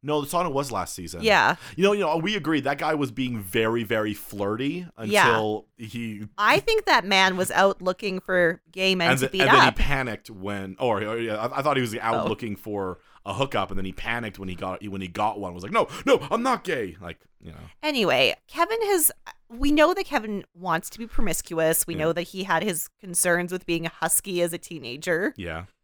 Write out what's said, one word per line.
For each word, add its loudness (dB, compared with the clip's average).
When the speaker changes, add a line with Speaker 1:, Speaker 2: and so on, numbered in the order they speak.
Speaker 1:
No, 0
the -6
sauna 0
was -2
last -4
season. -10
Speaker 2:
Yeah. 6
Speaker 1:
You 0
know, 6
you 0
know, 0
we -2
agreed 0
that 0
guy -2
was -2
being -4
very, 0
very -2
flirty -4
Speaker 2:
Yeah. 4
Speaker 1:
until 0
he -10
Speaker 2:
I 4
think -2
that 2
man 2
was -2
out 2
looking -4
for 2
gay 0
men 2
Speaker 1:
and 4
Speaker 2:
to 2
Speaker 1:
the, -4
Speaker 2:
beat 0
Speaker 1:
and 6
then 8
he 8
Speaker 2:
up. -4
Speaker 1:
panicked 0
when, -8
or, 2
or, -4
yeah, -2
I, -4
I -2
thought 4
he 2
was -2
out 0
Speaker 2:
Oh. 0
Speaker 1:
looking -4
for -6
a -6
hookup, -2
and -2
then -2
he -6
panicked -6
when -10
he -6
got, -8
when -8
he -8
got -2
one. -6
Was -12
like, -10
"No, 0
no, 6
I'm -2
not -2
gay." -6
Like, -12
you -18
know. -18
Speaker 2:
Anyway, 4
Kevin 0
has, 4
we 0
know 6
that -4
Kevin -4
wants -4
to -18
be -10
promiscuous. 2
We -6
Speaker 1:
Yeah. -2
Speaker 2:
know 2
that -2
he -8
had 2
his -2
concerns 0
with -6
being -2
husky -2
as 0
a -8
teenager. -4
Speaker 1:
Yeah. -8